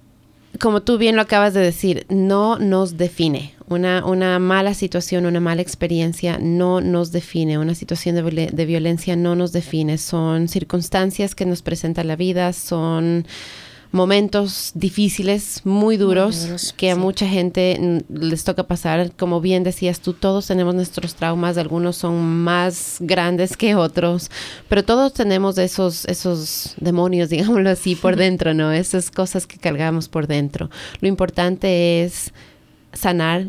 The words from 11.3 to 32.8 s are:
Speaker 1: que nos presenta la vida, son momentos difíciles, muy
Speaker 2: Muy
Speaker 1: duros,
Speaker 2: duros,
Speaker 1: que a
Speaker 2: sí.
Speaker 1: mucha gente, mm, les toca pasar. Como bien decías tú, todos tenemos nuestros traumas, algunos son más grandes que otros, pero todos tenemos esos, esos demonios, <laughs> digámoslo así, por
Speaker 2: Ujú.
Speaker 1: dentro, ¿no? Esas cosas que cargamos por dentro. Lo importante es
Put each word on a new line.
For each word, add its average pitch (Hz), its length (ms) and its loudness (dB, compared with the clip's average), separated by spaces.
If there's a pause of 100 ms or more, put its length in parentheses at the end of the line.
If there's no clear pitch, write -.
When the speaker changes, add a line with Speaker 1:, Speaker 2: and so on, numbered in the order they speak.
Speaker 1:
que 185 120 -2
nos 180 160 -2
presenta 165 420 -4
la 160 120 -2
vida, 180 360 0
son 165 760 0 (640)
momentos 196 840 2
difíciles, 196 920 -2
muy 196 100 0
Speaker 2:
Muy 214 240 4
Speaker 1:
duros, 185 480 2
Speaker 2:
duros, 175 300 -6
Speaker 1:
que 185 140 2
a 180 40 4
Speaker 2:
sí. 180 60 0
Speaker 1:
mucha 190 280 0
gente, 180 520 0
mm, 170 320 0 (120)
les 165 180 -2
toca 185 240 -2
pasar. 175 500 -2
Como 175 240 0
bien 185 220 2
decías 175 380 -2
tú, 180 140 -4
todos 196 340 -2
tenemos 180 260 0
nuestros 180 400 -4
traumas, 170 440 -2
algunos 170 380 -2
son 170 200 -2 (260)
más 175 560 0
grandes 180 580 0
que 208 200 2
otros, 170 560 0 (360)
pero 196 160 4
todos 262 280 4
tenemos 196 460 2
esos, 180 480 0
esos 170 720 -4
demonios, 175 480 2
<laughs> - 20 -4
digámoslo 196 400 4
así, 180 240 0
por - 200 2
Speaker 2:
Ujú. 180 80 2
Speaker 1:
dentro, 180 300 2
¿no? 156 200 2
Esas 180 400 0
cosas 185 340 -2
que - 120 -20
cargamos 160 500 -2
por 156 180 -2
dentro. 147 440 -2 (300)
Lo 190 60 0
importante 180 960 2
es - 300 -6 (600)